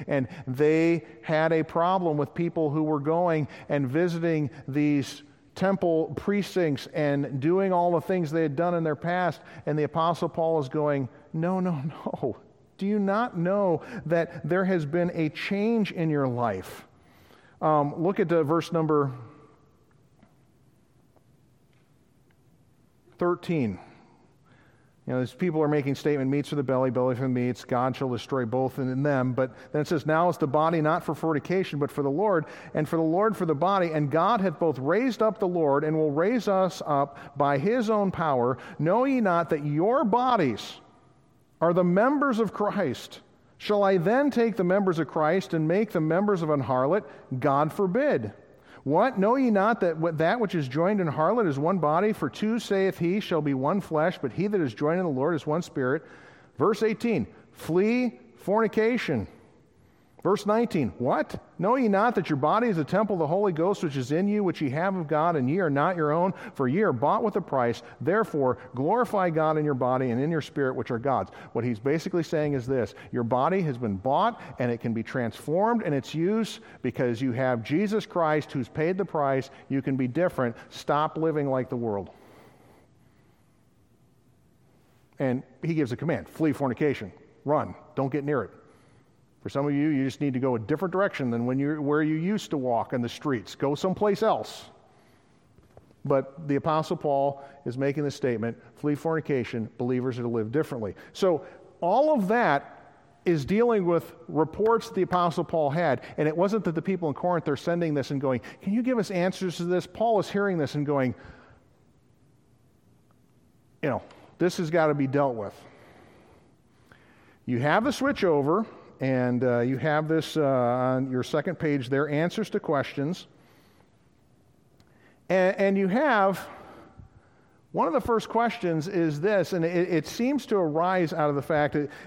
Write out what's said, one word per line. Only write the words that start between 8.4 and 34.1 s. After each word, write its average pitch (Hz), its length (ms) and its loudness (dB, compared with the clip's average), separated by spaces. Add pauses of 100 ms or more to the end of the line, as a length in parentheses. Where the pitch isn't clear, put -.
had 147 160 -2
done 175 160 0
in 170 100 0
their 151 140 -2
past. 175 420 -2 (260)
And 151 140 -2
the 151 40 2
Apostle 165 440 0
Paul 165 320 0
is 139 80 -4
going, 143 400 0 (240)
"No, 175 300 -2
no, 175 200 -2
no. - 540 -6 (420)
Do 190 80 -6
you 208 140 0
not 202 380 0
know 180 440 2 (240)
that 160 420 -2
there 180 180 2
has 180 200 0
been 170 280 0
a 160 160 0
change 208 640 -2
in 165 160 0
your 143 180 2
life?" 117 580 -4 (760)
Um, 147 340 2
look 196 240 0
at, 180 100 2
uh, 165 140 4
verse 156 300 0
number 151 400 2 (4000)
thirteen. 165 600 -2 (1300)
You 127 80 -2
know, 127 60 0
these 123 120 -4
people 165 300 -2
are 147 40 2
making 143 280 0
statement, 139 340 0
"Meats 143 200 0
for 151 60 -4
the 143 60 -2
belly, 131 300 2
belly 127 240 2
for 123 80 -4
the 131 60 -2
meats. 123 360 -2
God 127 300 0
shall 135 140 -4
destroy 123 360 -2
both 127 320 -2
in, 131 140 -2
in 131 100 -2
them." 131 320 2
But 127 220 -2 (160)
then 147 100 0
it 147 60 -2
says, 156 180 0
"Now 160 240 4
is 165 80 -2
the - 80 0
body 156 360 2
not 160 220 2
for 160 120 -4
fornication, 160 640 -2
but 143 100 0
for - 140 -4
the 139 80 0
Lord, 175 340 2 (300)
and 151 120 0
for 170 100 -2
the 165 40 2
Lord 180 340 2
for 180 120 -2
the 156 80 2
body. 175 360 2
And 151 200 0